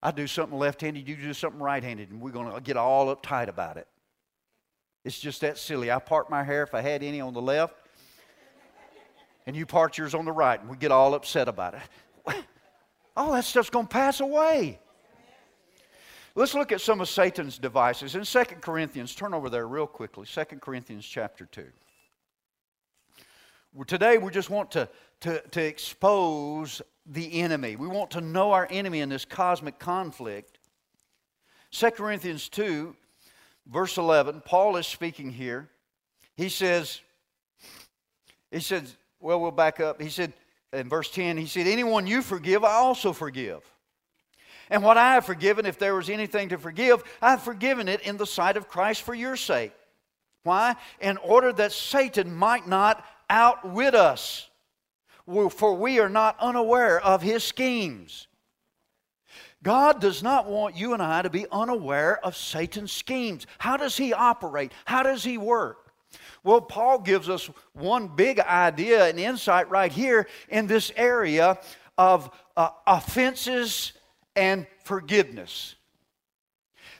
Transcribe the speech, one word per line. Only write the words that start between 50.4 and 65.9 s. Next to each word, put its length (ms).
Why? 320
"In 160
order 360
that 180
Satan 640
might 320
not 360
outwit 640
us, 520
for 480
we 260
are 80
not 320
unaware 640
of 220
his 200
schemes." 840
God 360
does 220
not 240
want 320
you 160
and 80
I 220
to 80
be 200
unaware 720
of 140
Satan's 540
schemes. 560
How 180
does 220
he 160
operate? 580
How 160
does 220
he 160
work? 480